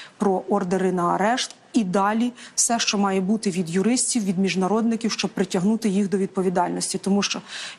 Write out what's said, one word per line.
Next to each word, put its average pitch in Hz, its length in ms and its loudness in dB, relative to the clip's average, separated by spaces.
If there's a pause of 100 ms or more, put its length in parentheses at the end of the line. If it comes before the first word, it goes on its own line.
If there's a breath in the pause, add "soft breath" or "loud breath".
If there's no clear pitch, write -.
(180 loud breath)
про 190 300 2
ордери 190 440 0
на 175 220 2
арешт. 214 400 0 (180)
І 233 120 2
далі 208 480 0 (220 loud breath)
все, - 240 0
що 214 200 0
має 196 220 2
бути 202 300 0
від 165 200 -2
юристів, 214 540 0
від 185 140 0
міжнародників, 202 760 0
щоб - 180 -4
притягнути 208 580 0
їх 190 200 2
до 190 100 0
відповідальності. 180 800 -2
Тому 196 240 2
що, - 180 -4 (380 loud breath)